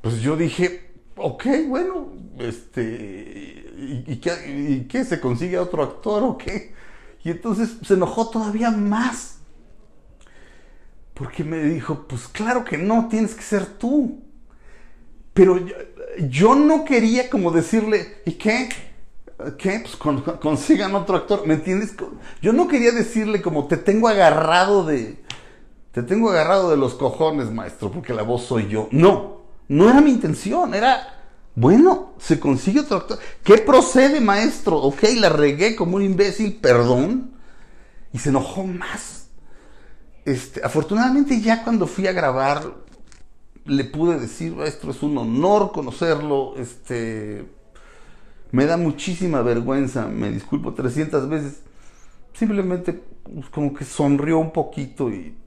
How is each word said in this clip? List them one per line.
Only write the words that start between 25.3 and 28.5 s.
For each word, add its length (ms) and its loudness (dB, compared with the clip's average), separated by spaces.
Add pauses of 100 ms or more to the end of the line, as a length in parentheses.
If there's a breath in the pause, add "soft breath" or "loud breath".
Te 100 -4
tengo 280 2
agarrado 400 4
de 60 4
los 180 0
cojones, 560 -2
maestro, 400 -8
porque 220 -10
la 100 -4
voz 200 -2
soy 260 -2